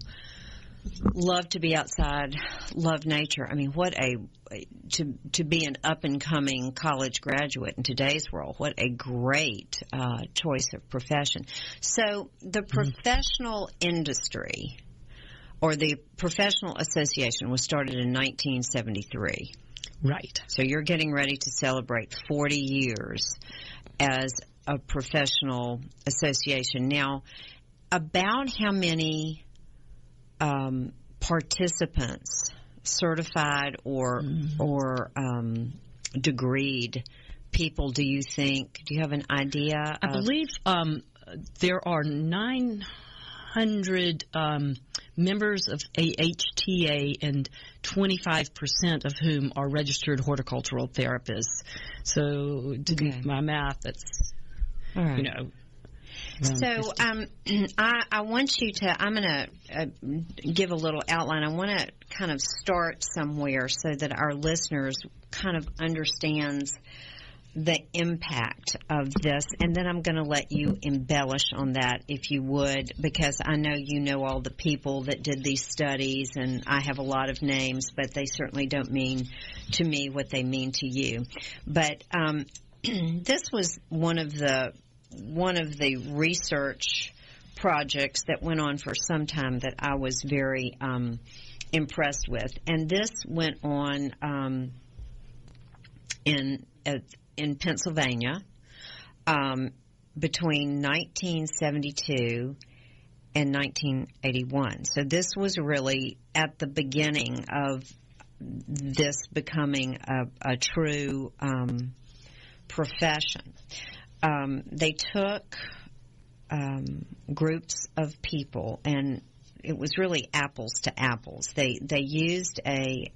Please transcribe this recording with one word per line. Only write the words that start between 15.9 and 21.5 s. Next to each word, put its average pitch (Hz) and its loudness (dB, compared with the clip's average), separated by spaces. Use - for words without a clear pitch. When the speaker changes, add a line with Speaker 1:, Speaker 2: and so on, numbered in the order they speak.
Speaker 1:
professional 190 0
association 131 0
was 127 2
started 139 0
in 123 2
nineteen 131 0
seventy-three. 110 -2
Speaker 2:
Right. - 0
Speaker 1:
So - 0
you're 143 2
getting 156 2
ready 143 2
to - -4